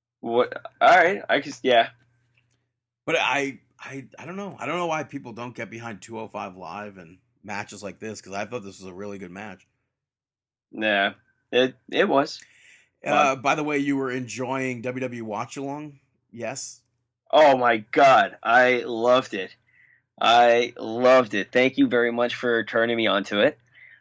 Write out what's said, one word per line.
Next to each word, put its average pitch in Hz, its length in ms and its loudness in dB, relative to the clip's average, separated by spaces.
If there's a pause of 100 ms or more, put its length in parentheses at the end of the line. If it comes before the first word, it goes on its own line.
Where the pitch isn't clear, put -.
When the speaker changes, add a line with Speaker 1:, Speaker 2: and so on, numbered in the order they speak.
(200)
Speaker 1:
What? 120 320 -2 (280)
All 123 160 4
right, 185 320 2
I 135 120 0
guess, 139 220 -12
yeah. 117 260 4 (1160)
Speaker 2:
But 160 120 0
I, 131 420 -2 (180)
I, 135 280 -16 (120)
I - 80 -18
don't 180 100 -12
know. 196 220 -12
I 123 80 -10
don't 156 100 -4
know 175 100 -4
why 156 180 -4
people 127 280 -14
don't 120 220 -12
get 113 160 -12
behind 113 320 -14
two 113 160 -14
oh 110 100 -10
five 101 280 -12
Live 95 420 -14
and 90 200 -20 (240)
matches 101 400 -10
like 98 160 -10
this, 107 220 -10
'cause 95 140 -14
I 101 100 -6
thought 110 180 -10
this 95 180 -18
was 92 100 -16
a 90 40 -16
really 101 240 -12
good 92 120 -14
match. 95 360 -16 (1080)
Speaker 1:
Yeah, 104 420 -2 (360)
it, 127 240 2 (160)
it 175 180 0
was. 139 320 0 (640)
Speaker 2:
Uh, 147 300 2
Speaker 1:
Fun. 131 60 -10
Speaker 2:
by 139 140 2
the 156 100 -2
way, 147 140 -2
you 139 180 -2
were 135 140 -2
enjoying 127 720 -6
W 127 180 -6
W 120 180 -8
E 117 40 -12
Watch 110 340 -8
Along? 143 420 -10 (320)
Yes? 117 500 -10 (500)
Speaker 1:
Oh 147 260 6
my 120 220 2
God, 107 640 4
I 123 420 4
loved 123 500 2
it. 92 200 -8 (680)
I 120 560 4
loved 123 560 4
it. 98 180 -2
Thank 127 280 2
you 139 80 4
very 120 260 2
much 120 220 -2
for 117 300 0
turning 117 320 0
me 113 100 0
onto 101 320 0
it. 135 200 2 (420)